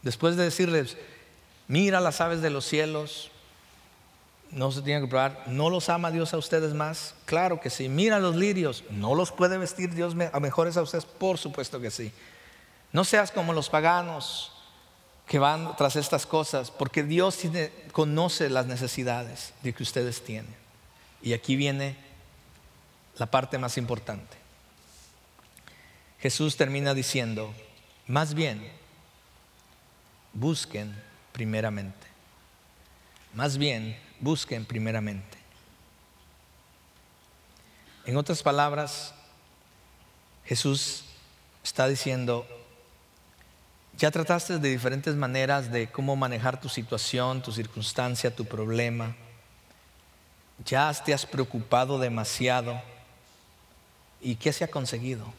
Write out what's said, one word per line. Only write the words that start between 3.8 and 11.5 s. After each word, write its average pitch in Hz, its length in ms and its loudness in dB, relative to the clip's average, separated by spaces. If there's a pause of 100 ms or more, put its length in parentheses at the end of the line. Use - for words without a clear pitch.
no 135 220 -2
se 139 100 -6
tienen 143 220 0
que 127 40 -4
preocupar, 131 380 0
¿no 139 240 0
los 180 180 -2
ama 170 220 2
Dios 160 240 -2
a 165 40 0
ustedes 156 360 0
más?". 151 400 -4 (100)
Claro 170 360 2
que 127 100 -4
sí. 131 180 -4
"Mira 202 300 4
los 180 160 4
lirios, 180 560 2
¿no 104 240 2
los 170 160 4
puede 180 260 4
vestir 180 380 -4
Dios 170 220 0
me-, 170 160 0
a 143 80 0
mejores 160 360 2
a 175 60 4
ustedes?". 156 220 -2
Por 185 340 -2
supuesto 135 420 -8